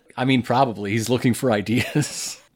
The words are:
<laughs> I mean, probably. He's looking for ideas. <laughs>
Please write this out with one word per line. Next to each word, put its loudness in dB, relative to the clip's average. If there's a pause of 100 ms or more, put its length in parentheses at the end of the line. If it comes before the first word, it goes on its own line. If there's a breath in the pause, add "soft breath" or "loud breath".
<laughs> -20
I -2
mean, 4
probably. 0
He's -2
looking 2
for 0
ideas. -2
<laughs> -20